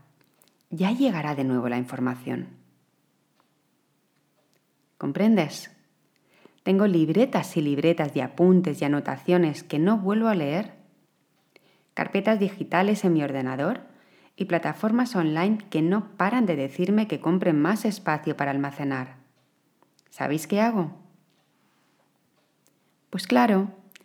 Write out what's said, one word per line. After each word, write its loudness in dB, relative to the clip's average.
Ya 0
llegará -2
de -4
nuevo 0
la -2
información". -6
¿Comprendes? 0
Tengo 4
libretas 2
y 0
libretas 0
de -2
apuntes 4
y -2
anotaciones 0
que -2
no 4
vuelvo 0
a 2
leer, -4
carpetas 0
digitales 0
en 4
mi 2
ordenador -4
y -4
plataformas -2
online 0
que -2
no 0
paran 0
de 0
decirme 0
que -6
compre 2
más 2
espacio -2
para -2
almacenar. -6
¿Sabéis -4
qué 0
hago? 0
Pues -8
claro, 4